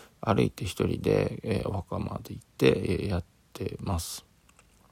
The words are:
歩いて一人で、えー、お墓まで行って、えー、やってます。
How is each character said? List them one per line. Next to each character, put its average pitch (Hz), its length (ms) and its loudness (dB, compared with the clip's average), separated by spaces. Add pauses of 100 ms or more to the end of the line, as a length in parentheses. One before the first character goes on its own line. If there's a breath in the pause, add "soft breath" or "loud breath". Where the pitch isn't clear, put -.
(200 loud breath)
歩 113 220 2
い - 80 2
て - 160 -8
一 92 180 -2
人 90 160 0
で、 - 420 2
え - 220 0
ー、 - 40 -2
お - 40 -4
墓 95 260 -6
ま 98 240 -6
で 101 120 -12
行 104 80 -14
っ - 40 -20 (120)
て、 - 100 6
え - 40 8 (340)
ー、 - 20 -2
や 87 100 0
っ 85 60 -4 (300)
て - 260 -6
ま 85 180 -2
す。 - 280 -8 (640)